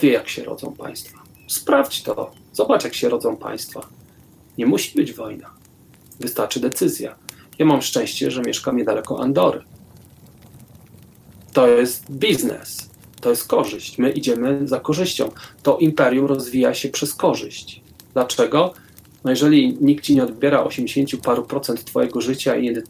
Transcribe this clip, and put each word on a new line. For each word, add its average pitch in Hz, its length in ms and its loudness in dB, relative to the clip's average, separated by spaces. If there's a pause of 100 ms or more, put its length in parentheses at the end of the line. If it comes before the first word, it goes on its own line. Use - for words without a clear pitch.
wie, 139 100 6
jak - 180 0
się - 140 -10
rodzą - 300 -12
państwa? - 460 -16 (280)
Sprawdź - 560 0
to. - 280 -6 (220)
Zobacz, - 300 2
jak 151 100 -6
się - 160 0
rodzą - 280 -2
państwa. - 500 -12 (680)
Nie 120 80 0
musi 160 300 2
być - 180 2
wojna. - 360 -14 (680)
Wystarczy 117 400 -4
decyzja. - 560 -2 (440)
Ja 156 60 4
mam 139 160 4
szczęście, 127 500 -2
że 127 100 -4
mieszkam 127 360 -2
niedaleko 110 440 -2
Andory. 139 420 2 (1900)
To 127 140 8
jest 123 440 4
biznes. 135 760 -2 (320)
To 123 80 0
jest - 180 0
korzyść. - 500 -2
My 127 140 2
idziemy 139 560 -2
za 127 120 -2
korzyścią. 156 520 -2 (320)
To 185 140 4
imperium 139 480 4
rozwija 127 480 0
się 135 160 -4
przez - 240 -4
korzyść. - 680 -4 (320)
Dlaczego? 131 600 2 (500)
No 131 80 -2
jeżeli 139 500 4
nikt 143 220 4
ci 143 120 4
nie 127 80 4
odbiera 120 400 0
osiemdziesięciu 131 540 -2
paru 120 260 0
procent 135 400 -6
twojego 123 380 -2
życia 127 340 -2
i 123 80 -2
nie 117 100 -2
de-, 113 160 -4